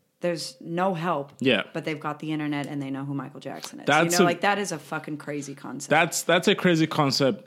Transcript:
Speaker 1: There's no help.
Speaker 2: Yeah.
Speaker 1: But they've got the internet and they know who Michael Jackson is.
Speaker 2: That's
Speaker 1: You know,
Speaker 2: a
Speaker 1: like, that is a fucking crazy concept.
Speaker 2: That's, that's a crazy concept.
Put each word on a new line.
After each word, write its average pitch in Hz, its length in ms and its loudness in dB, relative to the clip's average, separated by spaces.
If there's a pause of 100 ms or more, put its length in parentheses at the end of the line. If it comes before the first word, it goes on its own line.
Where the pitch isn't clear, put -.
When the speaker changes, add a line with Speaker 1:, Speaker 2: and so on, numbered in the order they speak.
(200)
Speaker 1:
There's 175 400 -4
no 180 340 -2
help. 156 440 -4
Speaker 2:
Yeah. 123 240 2 (100)
Speaker 1:
But 156 120 -6
they've 156 160 -6
got 147 180 -8
the 156 140 -6
internet 147 340 -4
and 147 160 -6
they 135 80 -8
know 135 140 -6
who 139 100 -6
Michael 135 240 -8
Jackson - 400 -12
is. - 80 -10
Speaker 2:
That's 165 280 4
Speaker 1:
You 175 40 2
know, 180 60 8
Speaker 2:
a 175 60 4
Speaker 1:
like, 175 100 -4
that 202 180 2
is 185 140 -4
a 156 60 -8
fucking 151 400 -8
crazy 139 360 -10
concept. - 360 -8
Speaker 2:
That's, 160 320 2
that's 175 260 2
a 190 80 6
crazy 160 320 4
concept. 135 580 2